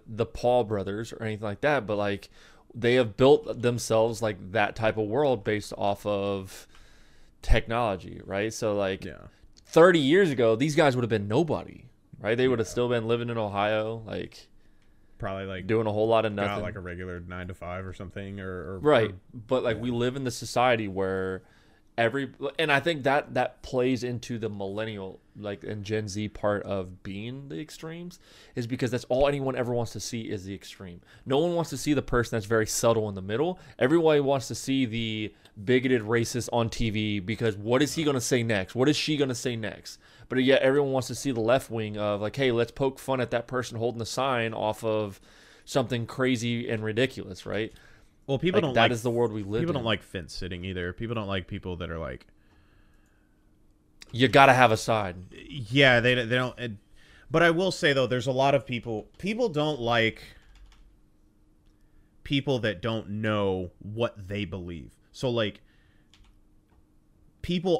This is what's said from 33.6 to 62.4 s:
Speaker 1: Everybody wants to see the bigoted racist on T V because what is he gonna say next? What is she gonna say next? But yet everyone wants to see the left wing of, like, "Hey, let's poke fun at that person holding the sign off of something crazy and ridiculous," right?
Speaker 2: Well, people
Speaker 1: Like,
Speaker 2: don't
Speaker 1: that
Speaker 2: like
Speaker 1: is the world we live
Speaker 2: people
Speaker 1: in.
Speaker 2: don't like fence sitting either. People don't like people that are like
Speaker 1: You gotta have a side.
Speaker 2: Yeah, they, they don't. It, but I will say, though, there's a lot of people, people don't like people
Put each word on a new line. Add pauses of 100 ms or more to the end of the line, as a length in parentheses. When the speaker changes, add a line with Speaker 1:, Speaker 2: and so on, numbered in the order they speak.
Speaker 1:
Everybody
wants
to
see
the (280)
bigoted
racist
on
T
V
because
what
is
he
gonna
say
next?
What
is
she
gonna
say
next? (320)
But
yet
everyone
wants
to
see
the
left
wing
of,
like,
"Hey,
let's
poke
fun
at
that
person
holding
the
sign
off
of (460)
something
crazy
and
ridiculous,"
right? (520)
Speaker 2:
Well,
people
Speaker 1:
Like,
Speaker 2:
don't
Speaker 1:
that
Speaker 2:
like
Speaker 1:
is
the
world
we
live
Speaker 2:
people
Speaker 1:
in.
Speaker 2:
don't
like
fence
sitting
either.
People
don't
like
people
that
are
like (1800)
Speaker 1:
You
gotta
have
a
side. (320)
Speaker 2:
Yeah,
they,
they
don't.
It, (580)
but
I
will
say,
though,
there's
a
lot
of
people, (100)
people
don't
like (2000)
people